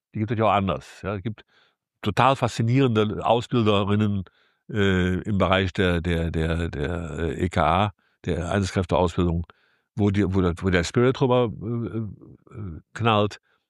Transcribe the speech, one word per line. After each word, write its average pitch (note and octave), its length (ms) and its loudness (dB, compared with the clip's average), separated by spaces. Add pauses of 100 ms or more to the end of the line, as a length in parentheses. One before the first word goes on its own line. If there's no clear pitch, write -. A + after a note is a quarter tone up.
(140)
Die G#2 60 -6
gibt G#2+ 100 -2
es A2 80 -2
ja A2 80 2
auch G2 60 4
anders. F#2+ 500 -2
Ja, F#2+ 120 -4
es F#2+ 80 -8
gibt G#2+ 220 -8 (580)
total B2+ 320 2
faszinierende A2+ 920 0
Ausbilderinnen, G#2 1000 2 (480)
äh, F#2 480 2
im G2+ 180 -4
Bereich F#2+ 340 2
der, F2+ 280 2
der, E2 300 -2
der, E2 380 -2
der, E2 500 -6
äh, E2 260 -4
E F#2 60 -2
K E2+ 340 2
A, G#2 80 -2 (320)
der E2+ 260 -4
Einsatzkräfteausbildung, F2+ 960 0 (500)
wo G#2 140 2
die, G2+ 140 2 (100)
wo G2 60 2
der, F2 220 2
wo F#2 80 0
der F2 140 2
Spirit B2 360 0
drüber, B2 300 2 (100)
äh, A2+ 380 -6 (560)
äh, F#2 260 -12 (140)
knallt. G#2+ 440 0 (320)